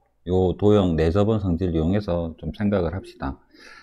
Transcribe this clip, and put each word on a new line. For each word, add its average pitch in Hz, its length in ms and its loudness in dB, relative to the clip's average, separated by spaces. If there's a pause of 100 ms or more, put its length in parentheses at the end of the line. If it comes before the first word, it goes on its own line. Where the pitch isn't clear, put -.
(280)
요 90 300 2
도형 98 380 4
내접원 101 440 2
성질 90 340 -2
이용해서 85 640 -2
좀 78 180 -10
생각을 98 380 0
합시다. - 440 -10 (440)